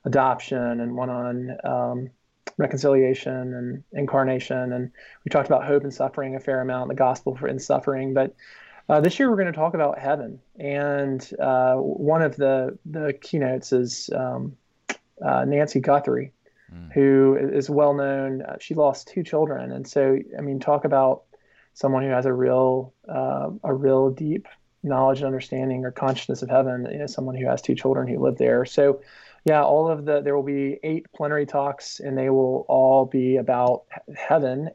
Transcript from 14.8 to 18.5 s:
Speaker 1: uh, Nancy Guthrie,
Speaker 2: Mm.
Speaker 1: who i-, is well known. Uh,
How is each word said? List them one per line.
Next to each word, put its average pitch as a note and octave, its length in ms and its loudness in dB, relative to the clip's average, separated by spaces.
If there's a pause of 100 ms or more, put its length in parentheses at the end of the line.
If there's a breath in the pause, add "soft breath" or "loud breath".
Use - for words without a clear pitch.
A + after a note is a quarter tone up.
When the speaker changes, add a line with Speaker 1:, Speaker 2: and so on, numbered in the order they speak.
Speaker 1:
uh, C3 240 0
Nancy C#3+ 340 2
Guthrie, C3+ 520 0 (380 soft breath)
Speaker 2:
Mm. E2+ 220 -18
Speaker 1:
who C3+ 480 6
i-, C#3 160 0
is C#3+ 140 -2
well D3 240 4
known. C3+ 480 -2
Uh, - 180 -12